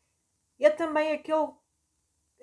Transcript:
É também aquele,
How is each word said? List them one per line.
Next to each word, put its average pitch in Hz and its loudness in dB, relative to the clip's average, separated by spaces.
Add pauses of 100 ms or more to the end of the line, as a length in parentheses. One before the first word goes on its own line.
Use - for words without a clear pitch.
(580)
É 294 6
também 311 -2
aquele, 311 -2 (920)